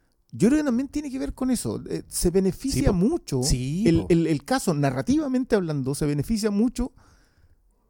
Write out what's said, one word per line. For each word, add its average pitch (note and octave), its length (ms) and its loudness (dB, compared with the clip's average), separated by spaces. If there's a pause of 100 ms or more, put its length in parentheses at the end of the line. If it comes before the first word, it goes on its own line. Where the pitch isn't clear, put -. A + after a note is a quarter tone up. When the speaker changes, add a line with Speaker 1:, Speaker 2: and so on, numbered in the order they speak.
(300)
Speaker 1:
yo D#3 180 4
creo D4+ 120 4
que D4+ 40 -2
también C4+ 240 0
tiene D4 220 -6
que C4 80 -8
ver C4+ 140 -6
con C4 180 -2
eso. A#2 380 -2
Eh, - 180 -6
se - 240 0
beneficia G3 520 0
Speaker 2:
Sí, C#4 60 4
po. G#3+ 40 2
Speaker 1:
mucho F#3 500 0
Speaker 2:
Sí, C#3+ 460 0
Speaker 1:
el, - 140 4
Speaker 2:
po. F#3 80 -6
Speaker 1:
el, E3+ 160 4
el D#3 180 -2
caso, B3+ 300 0
narrativamente B3 840 0
hablando, D3 380 -2
se D#3 100 -4
beneficia D3+ 460 -2
mucho A#3+ 420 -2 (960)